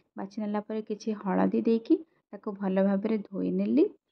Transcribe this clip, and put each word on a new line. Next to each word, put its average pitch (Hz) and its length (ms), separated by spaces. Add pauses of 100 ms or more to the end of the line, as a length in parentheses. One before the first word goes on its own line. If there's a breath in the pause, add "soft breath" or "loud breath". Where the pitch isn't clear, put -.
(140 soft breath)
ବାଛି 202 240
ନେଲା 208 240
ପରେ 220 200
କିଛି 214 340
ହଳଦୀ 190 460
ଦେଇକି 226 380
ତାକୁ - 540
ଭଲ 196 300
ଭାବରେ 202 380
ଧୋଇ 185 320
ନେଲି। 220 340 (240)